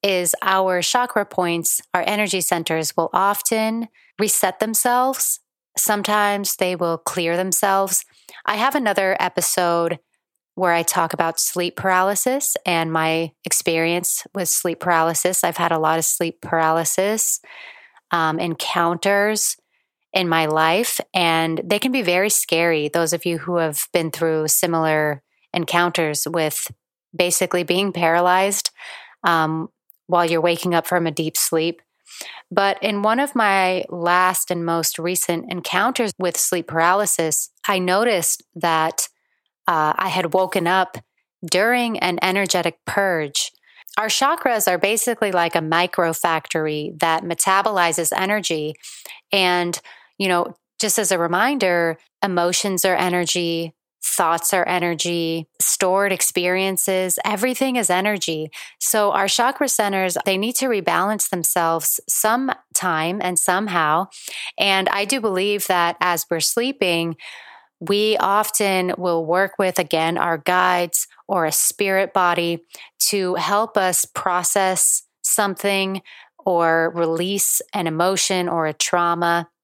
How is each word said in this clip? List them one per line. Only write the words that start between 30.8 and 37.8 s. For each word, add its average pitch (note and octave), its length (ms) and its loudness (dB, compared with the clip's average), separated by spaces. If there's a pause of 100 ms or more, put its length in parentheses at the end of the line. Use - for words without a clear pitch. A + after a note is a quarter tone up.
from E3+ 220 0
a D#3 40 -2
deep D#3 260 -4
sleep. E3 440 0 (720)
But G3 320 2
in G#3 180 -2
one A3 180 2
of C#4 140 -2
my F#3+ 560 2
last F3+ 640 0
and E3+ 140 -2
most E3 340 -2
recent F3 500 -4
encounters G3 720 -2
with F3 180 -2
sleep - 300 -2
paralysis, E3+ 840 0 (180)
I G3 120 0
noticed F#3 640 0 (100)